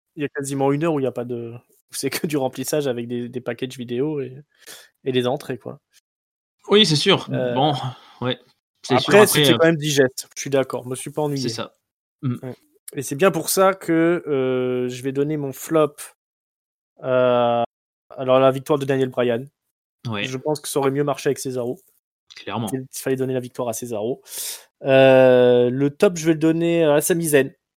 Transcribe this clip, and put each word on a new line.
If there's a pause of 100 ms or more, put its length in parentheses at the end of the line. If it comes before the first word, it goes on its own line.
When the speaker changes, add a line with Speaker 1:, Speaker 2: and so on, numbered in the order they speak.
(160)
Speaker 1:
il
y
a
quasiment
une
heure
où
il
y
a
pas
de,
où
c'est
que
du
remplissage
avec
des,
des
packages
vidéo
et, (640)
et
des
entrées,
quoi. (880)
Speaker 2:
Oui,
c'est
sûr.
Speaker 1:
Euh,
Speaker 2:
Bon, (480)
ouais. (440)
C'est
sûr,
Speaker 1:
après,
Speaker 2:
après,
Speaker 1:
c'était
Speaker 2:
euh,
Speaker 1:
quand
même
digeste.
Je
suis
d'accord.
Je
me
suis
pas
ennuyé.
Speaker 2:
C'est
ça. (460)
Mm.
Speaker 1:
Ouais. (380)
Et
c'est
bien
pour
ça
que,
euh,
je
vais
donner
mon
flop, (1080)
euh, (520)
alors,
la
victoire
de
Daniel
Bryan. (640)
Speaker 2:
Ouais.
Speaker 1:
Je
pense
que
ça
aurait
mieux
marché
avec
Cesaro. (560)
Speaker 2:
Clairement.
Speaker 1:
Il
fallait
donner
la
victoire
à
Cesaro. (600)
Euh,
le
top,
je
vais
le
donner
à
Sami
Zayn, (280)